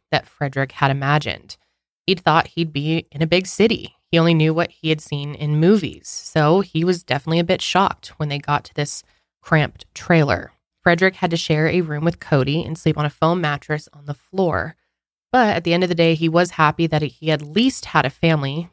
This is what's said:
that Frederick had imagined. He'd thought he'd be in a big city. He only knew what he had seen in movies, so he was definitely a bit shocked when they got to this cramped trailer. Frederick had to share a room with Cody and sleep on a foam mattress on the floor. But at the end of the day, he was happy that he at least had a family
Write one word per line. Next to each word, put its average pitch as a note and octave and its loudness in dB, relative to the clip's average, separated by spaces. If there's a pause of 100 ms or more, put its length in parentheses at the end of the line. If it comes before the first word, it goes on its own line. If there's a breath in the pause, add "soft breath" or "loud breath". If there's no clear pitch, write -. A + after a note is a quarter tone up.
(120)
that - -2
Frederick C#3 -6
had C#3 0
imagined. C#3 -2 (480)
He'd F#3 0
thought D#3+ 2
he'd E3 -6
be D3+ -2
in C#3+ -8
a D#3+ 2
big F3+ 2
city. - 0 (160)
He E3 4
only E3 4
knew D#3+ 2
what E3 -2
he - -8
had D#3 -2
seen C#3+ -10
in D3+ -2
movies, E3 2
so D#3 0
he D#3+ -4
was F3+ 0
definitely D#3 -2
a E3+ 2
bit F3+ 0
shocked - -2
when D3+ -4
they C#3+ -4
got C#3+ -4
to - -20
this - -6 (380)
cramped - -2 (100)
trailer. C#3+ 0 (300)
Frederick F3 2
had F3 -2
to E3 -2
share D#3 0
a E3+ 2
room D#3 -6
with E3+ 0
Cody C#3+ 0
and D#3+ -8
sleep D#3 0
on D3+ -2
a D3+ -4
foam E3+ -2
mattress D3 -6
on C#3+ -20
the C#3+ -10
floor. E3 -4 (560)
But A#3+ 4
at E3+ -4
the E3+ 0
end F3+ 2
of F3 0
the F3 -2
day, E3 4
he D#3+ 0
was F3 2
happy D#3+ 0
that D3+ 0
he D#3 -4
at D3+ 0
least G3+ -2
had D#3 0
a C#3 -2
family D#3+ -2